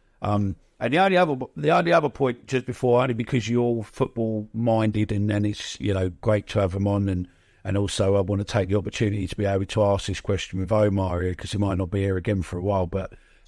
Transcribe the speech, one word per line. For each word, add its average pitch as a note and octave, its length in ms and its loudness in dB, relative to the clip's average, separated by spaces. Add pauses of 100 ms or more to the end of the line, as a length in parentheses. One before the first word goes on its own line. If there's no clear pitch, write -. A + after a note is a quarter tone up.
(220)
Um, G2+ 360 0 (240)
and B2+ 120 -2
the D#3+ 60 2
only F#3+ 160 4
other, D#3+ 220 2 (180)
the D3 160 0
only E3+ 220 4
other D3+ 160 4
point B2 380 -2
just B2+ 180 -2
before, B2 360 2
only B2+ 120 0
because A#2 340 -2
you're A#2+ 160 2
all A#2 200 0
football A2 680 -4
minded A2 600 0
and, G#2 180 0
and G#2 140 0
it's, - 340 -6
you G2+ 140 0
know, F#2 160 0
great G#2 380 -2
to - 120 0
have F#2+ 160 0
'em G2 100 0
on, G2+ 240 2
and, F2+ 180 -2 (360)
and G2 140 -2
also G2+ 380 2
I G2 60 4
wanna G2 220 0
take F#2+ 260 -2
the G2+ 80 2
opportunity G2+ 480 -2
to - 100 -8
be G2+ 100 -2
able G2 200 0
to G#2+ 180 0
ask G2+ 240 2
this F#2+ 140 -4
question F#2+ 380 -4
with F#2 120 -2
Omar G2 500 2
here, F2+ 120 -2
'cause - 200 -10
he G#2 40 -4
might G2 220 0
not F2+ 100 -2
be G2+ 120 -2
here F#2+ 160 0
again F#2+ 260 -2
for - 140 -8
a F2 40 -6
while, F#2+ 240 0
but, F#2+ 280 -6 (340)